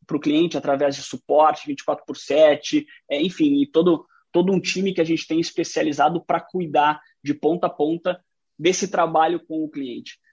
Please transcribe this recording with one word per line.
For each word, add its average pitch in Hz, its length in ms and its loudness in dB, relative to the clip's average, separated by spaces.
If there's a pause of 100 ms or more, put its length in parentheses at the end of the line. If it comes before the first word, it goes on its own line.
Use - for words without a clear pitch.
pro 156 120 -4
cliente 156 380 0
através 139 400 -2
de 135 60 -14
suporte, 147 640 0
vinte 143 140 -8
e - 40 -18
quatro 143 220 -6
por 139 100 -12
sete, 147 720 2 (240)
é, 143 100 -2
enfim, 151 400 2
e 139 60 0
todo, 165 400 2 (260)
todo 180 180 2
um 185 80 2
time 185 360 -2
que 175 80 0
a - 20 -2
gente 160 220 -2
tem 160 120 -2
especializado 156 840 0
pra 170 160 -2
cuidar 151 580 0 (240)
de 143 120 -2
ponta 170 320 -2
a 175 40 -4
ponta 170 480 -4 (400)
desse 180 300 0
trabalho 165 580 0
com 160 160 -6
o 151 60 -6
cliente. 123 500 -12 (140)